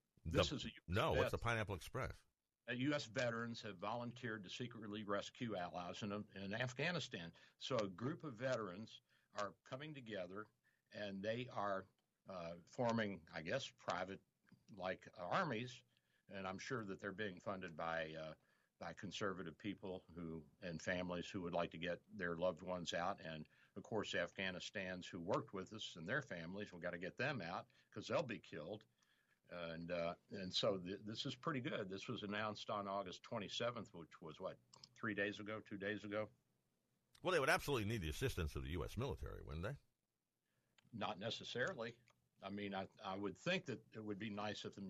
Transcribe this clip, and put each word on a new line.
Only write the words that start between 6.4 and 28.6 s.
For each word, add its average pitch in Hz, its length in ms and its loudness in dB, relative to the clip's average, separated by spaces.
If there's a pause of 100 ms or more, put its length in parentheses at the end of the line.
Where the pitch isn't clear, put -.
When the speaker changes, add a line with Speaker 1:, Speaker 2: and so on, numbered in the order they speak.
Speaker 2:
in 98 100 0
Afghanistan. 127 800 0 (280)
So - 180 2
a 104 100 6
group 113 360 -2
of 143 100 -4
veterans 110 680 -2 (380)
are 101 140 0 (160)
coming 147 240 -6
together, 107 540 -4 (460)
and 101 300 -2
they 117 320 2
are, 98 300 2 (440)
uh, 85 240 -4 (160)
forming, 113 500 4 (160)
I 82 60 -4
guess, 107 300 0 (160)
private, 92 320 0 (580)
like, 92 300 -2 (120)
armies. 127 640 0 (540)
And 95 120 -2
I'm 95 120 -2
sure 117 260 -2
that 95 160 -4
they're 101 100 0
being 95 280 -2
funded 92 360 -4
by, 82 340 0 (100)
uh, 78 140 -6 (460)
by 85 140 -4
conservative 92 640 -2
people 95 460 -4 (120)
who, 82 260 -4 (220)
and 85 180 -4
families 90 480 0
who 95 120 -2
would 87 120 -2
like 85 180 2
to 82 60 -8
get 87 220 -2 (160)
their 87 200 0
loved 90 280 2
ones 90 300 0
out. 90 300 2
And, 80 220 -4 (320)
of 95 60 -8
course, 104 320 0
Afghanistans 92 920 0
who 95 120 -6
worked 117 340 2
with 92 200 -4
us - 240 -6
and 82 100 -6
their 135 140 2
families, 92 520 -4
we 87 60 -8
gotta 87 180 0
get 87 200 -4
them 131 240 2
out 92 240 -2 (280)
'cause 104 140 -6
they'll 143 160 4
be 113 160 -2
killed. 90 440 -8 (680)